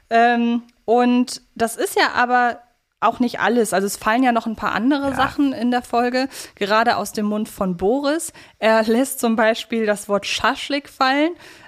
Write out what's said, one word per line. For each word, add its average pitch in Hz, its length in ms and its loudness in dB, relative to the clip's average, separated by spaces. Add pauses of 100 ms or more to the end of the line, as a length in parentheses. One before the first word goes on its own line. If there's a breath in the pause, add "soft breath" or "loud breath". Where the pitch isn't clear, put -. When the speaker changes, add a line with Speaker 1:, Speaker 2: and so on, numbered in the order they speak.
(100)
Speaker 1:
Ähm, 233 520 2 (220)
und 247 580 2 (140)
das 226 200 -2
ist - 200 -4
ja 320 180 2
aber 247 460 0 (400)
auch 170 180 2
nicht - 220 -2
alles. 220 320 2
Also 196 140 0
es 202 100 -6
fallen 226 260 0
ja 254 80 4
noch 226 160 0
ein 220 100 -6
paar - 160 -4
andere 277 380 0
Speaker 2:
Ja. 254 60 -4
Speaker 1:
Sachen 269 360 0
in 233 200 -2
der 247 100 -2
Folge, 247 460 -2 (260 loud breath)
gerade 214 420 2
aus 202 160 -6
dem 214 140 -2
Mund 214 220 -4
von 185 280 -4
Boris. 277 560 -2 (280 loud breath)
Er 220 240 4
lässt 233 340 0
zum 226 160 0
Beispiel 226 520 0
das 208 220 -2
Wort 202 180 -2
Schaschlik 277 640 -4
fallen. 285 440 0 (360 loud breath)